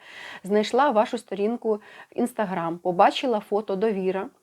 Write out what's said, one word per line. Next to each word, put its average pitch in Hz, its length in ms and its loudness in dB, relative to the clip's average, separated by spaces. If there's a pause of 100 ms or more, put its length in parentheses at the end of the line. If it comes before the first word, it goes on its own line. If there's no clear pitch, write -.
(440)
Знайшла 214 460 2
вашу 233 280 2
сторінку 214 640 -2 (360)
в - 60 -4
Instagram, 180 560 -2
побачила 208 600 2
фото 202 360 -2
Довіра, 190 540 -2 (140)